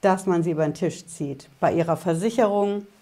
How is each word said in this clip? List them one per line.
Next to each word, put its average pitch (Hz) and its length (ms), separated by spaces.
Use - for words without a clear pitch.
dass 190 260
man 175 160
Sie 170 80
über 156 140
den 151 100
Tisch - 320
zieht, 139 420
bei 170 120
Ihrer 165 240
Versicherung, 202 920